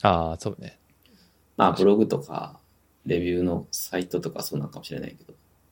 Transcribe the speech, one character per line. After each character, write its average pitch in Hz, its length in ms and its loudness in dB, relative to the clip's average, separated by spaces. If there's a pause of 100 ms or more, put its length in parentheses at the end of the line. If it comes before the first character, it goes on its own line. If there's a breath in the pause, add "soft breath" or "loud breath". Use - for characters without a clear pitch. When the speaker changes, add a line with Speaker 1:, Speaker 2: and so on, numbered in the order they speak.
Speaker 1:
あ 82 320 4
ー、 82 40 -8
そ - 140 -8
う - 100 -14
ね。 - 160 -16 (760 soft breath)
Speaker 2:
ま 98 120 6
あ、 87 40 4
ブ 87 140 2
ロ 101 100 8
グ 110 120 4
と - 120 -2
か、 - 400 -10 (460)
レ 87 160 0
ビ 87 140 -2
ュ 87 40 0
ー 87 40 0
の 85 280 -2
サ - 260 -6
イ 90 120 -2
ト 87 100 -2
と 85 120 -6
か - 120 -12
そ - 140 -8
う - 20 -2
な 71 60 -4
の - 60 -12
か - 80 -16
も - 60 -16
し - 80 -12
れ - 60 -8
な - 80 -10
い - 100 -16
け - 60 -20
ど。 - 100 -20 (380)